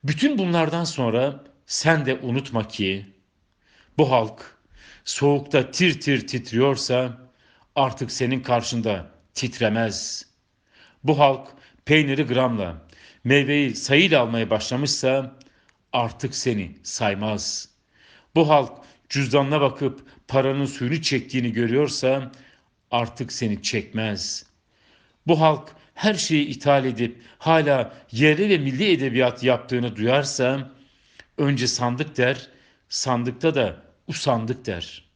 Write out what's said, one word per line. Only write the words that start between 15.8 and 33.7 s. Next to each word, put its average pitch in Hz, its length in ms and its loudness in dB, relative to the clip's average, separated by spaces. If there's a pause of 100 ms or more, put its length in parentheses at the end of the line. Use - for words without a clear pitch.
artık 120 420 -4
seni 101 480 -4
saymaz. 104 840 -4 (680)
Bu 160 140 4
halk 143 240 4 (360)
cüzdanına 139 520 2
bakıp 135 460 -2 (220)
paranın 135 380 0
suyunu 139 360 -4
çektiğini 123 500 -2
görüyorsa 131 800 0 (580)
artık 117 420 -4
seni 104 300 -4
çekmez. 107 840 -6 (800)
Bu 156 140 4
halk 156 360 2 (180)
her 208 200 0
şeyi 151 320 0
ithal 139 380 2
edip 120 380 -4 (160)
hala 147 560 2 (180)
yerli 151 380 4
ve 180 80 4
milli 143 340 0
edebiyat 127 520 0
yaptığını 123 520 0
duyarsa, 135 720 0 (680)
"Önce 139 280 0
sandık," 123 500 -4
der, 127 320 0 (400)
"sandıkta 123 680 -2
da 104 280 -2 (240)